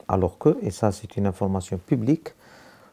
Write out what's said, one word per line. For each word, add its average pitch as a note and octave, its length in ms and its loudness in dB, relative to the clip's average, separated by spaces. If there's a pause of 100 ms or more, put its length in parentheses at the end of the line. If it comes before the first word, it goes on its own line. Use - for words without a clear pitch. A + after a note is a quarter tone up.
alors F#2 300 0
que, D#3 220 4
et E3 100 -4
ça G#2+ 200 0
c'est - 260 -8
une G2+ 120 0
information F#2+ 500 -2
publique, C3 520 0 (640)